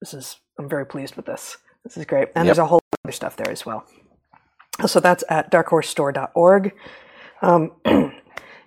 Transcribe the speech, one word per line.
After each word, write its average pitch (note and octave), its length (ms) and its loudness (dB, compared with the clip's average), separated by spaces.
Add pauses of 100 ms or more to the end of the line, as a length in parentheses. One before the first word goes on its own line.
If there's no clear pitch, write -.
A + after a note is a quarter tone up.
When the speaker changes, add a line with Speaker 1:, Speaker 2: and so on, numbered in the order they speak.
Speaker 1:
this - 140 -16
is, - 260 -16 (180)
I'm C#3+ 100 -10
very C#3+ 180 -4
pleased - 280 -12
with - 120 -14
this. - 320 -12 (260)
This - 120 -18
is D3+ 80 -10
great. C#3 300 0
And E3+ 120 2
Speaker 2:
Yep. - 0 -
Speaker 1:
there's E3+ 120 4
a D#3+ 80 2
whole E3 140 4 (240)
other - 80 -10
stuff - 240 -10
there - 140 -8
as - 160 -12
well. A2 180 -12 (1000)
So F#3+ 120 2
that's F3+ 300 2
at D#3 220 -2
dark E3 180 2
horse D#3+ 200 0
store C#3+ 220 -4
dot C3+ 240 -6
org. F#3+ 380 4 (680)
Um, F3 300 4 (120)
<clears throat> - 280 2 (540)